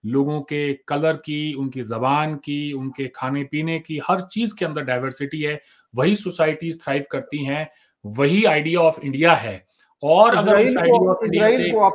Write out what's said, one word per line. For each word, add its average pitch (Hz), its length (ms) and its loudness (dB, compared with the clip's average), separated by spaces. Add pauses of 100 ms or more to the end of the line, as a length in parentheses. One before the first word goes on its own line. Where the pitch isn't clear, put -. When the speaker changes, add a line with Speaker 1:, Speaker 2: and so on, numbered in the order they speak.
Speaker 1:
लोगों 139 360 -2
के 147 320 -4
कलर 147 400 -2
की, 151 400 -6
उनकी 131 280 -8
जबान 135 540 -2
की, 147 380 -8
उनके 135 340 -8
खाने 135 360 -6
पीने 156 360 -4
की, 156 280 -10
हर 185 140 0
चीज 214 300 -6
के - 140 -6
अंदर 151 160 -6
डाइवर्सिटी 131 600 -6
है, 147 200 -6 (340)
वही 156 200 2
सोसाइटीज 165 680 -2
थ्राइव 143 280 -2
करती 143 340 -6
हैं, 151 240 -6 (360)
वही 143 360 2
idea 165 400 2
of 160 220 2
India 147 320 4
है। 107 300 -8 (380)
और 185 320 6
अगर 208 200 4
उस 220 140 4
Speaker 2:
इजराइल 254 200 2
Speaker 1:
idea 233 160 6
Speaker 2:
को, - 0 -
Speaker 1:
of 185 120 2
India 214 180 -4
Speaker 2:
इजराइल 220 280 4
Speaker 1:
से - 80 -2
Speaker 2:
को 220 80 0
आप 196 160 4